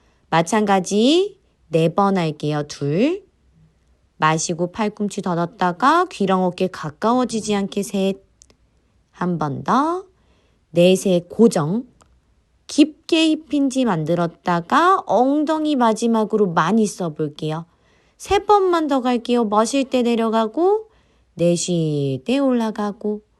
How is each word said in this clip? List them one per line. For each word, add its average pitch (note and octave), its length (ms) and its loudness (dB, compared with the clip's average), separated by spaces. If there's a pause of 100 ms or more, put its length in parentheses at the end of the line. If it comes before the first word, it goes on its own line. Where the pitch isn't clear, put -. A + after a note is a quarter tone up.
(280)
마찬가지 G#3 1080 2 (300)
네 E3 200 2
번 G3 300 2
할게요. D3+ 500 -4
둘. A3+ 560 -2 (920)
마시고 E3 540 -2
팔꿈치 G#3 500 -6
닫았다가 F#3 880 0
귀랑 F#3 340 0
어깨 F3+ 240 -2
가까워지지 A3 880 -2
않게 G3 260 -4
셋. F#3+ 360 -4 (920)
한 F3 280 -4
번 C3+ 260 -6
더. D#4 400 -2 (680)
넷에 F3+ 580 2
고정. G#3 580 2 (840)
깊게 D#4 640 2 (160)
힙힌지 C4 360 0
만들었다가 F3 1200 0
엉덩이 D4+ 680 0
마지막으로 A3 760 2
많이 F#3 340 2
써볼게요. D#3 800 -6 (500)
세 - 300 -2
번만 F#4 400 2
더 C4+ 140 0
갈게요. A#3+ 440 0
마실 A3+ 460 0
때 B3+ 120 0
내려가고 A3+ 840 0 (460)
내쉴 D#3+ 880 0
때 C4 140 0
올라가고. G#3+ 840 -2 (180)